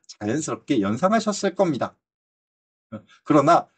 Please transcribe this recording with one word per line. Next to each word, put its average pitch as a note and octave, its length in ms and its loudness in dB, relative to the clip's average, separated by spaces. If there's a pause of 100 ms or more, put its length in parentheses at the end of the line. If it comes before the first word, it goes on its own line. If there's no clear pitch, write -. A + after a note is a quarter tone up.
(200)
자연스럽게 B2 600 -4
연상하셨을 F#3+ 760 -2
겁니다. C3+ 400 -2 (1300)
그러나 - 540 4